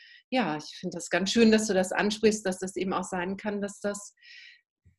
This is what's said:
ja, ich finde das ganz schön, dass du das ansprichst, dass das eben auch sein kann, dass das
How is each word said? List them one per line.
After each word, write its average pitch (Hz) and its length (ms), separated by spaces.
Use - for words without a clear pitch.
ja, 180 280
ich - 220
finde 175 180
das - 140
ganz 180 200
schön, 226 200
dass 214 160
du 202 80
das 185 160
ansprichst, 214 520
dass 185 140
das 185 180
eben 185 160
auch 180 120
sein 185 340
kann, 208 240
dass 202 180
das 202 360